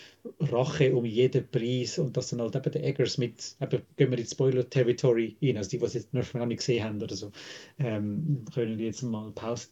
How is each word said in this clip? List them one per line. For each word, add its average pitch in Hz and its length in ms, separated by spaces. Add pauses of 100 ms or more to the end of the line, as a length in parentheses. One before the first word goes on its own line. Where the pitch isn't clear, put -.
(400)
Rache 131 560
um 120 100
jeden 120 460
Preis 123 480
und 135 160
dass 123 140
dann 120 120
halt 117 140
eben - 160
der - 140
Eggers 127 320
mit, - 440
eben, 110 200 (160)
gehen 131 140
wir 120 60
in 117 80
Spoiler-Territory 123 1160
rein, 120 140
also 98 120
die, 120 100
die 117 60
es 107 100
jetzt - 180
noch 120 320
nicht 113 140
gesehen 117 260
haben 107 180
oder 107 120
so, 101 140 (480)
ähm, 110 760
können 113 260
jetzt 110 240
mal 107 300
Pause 117 380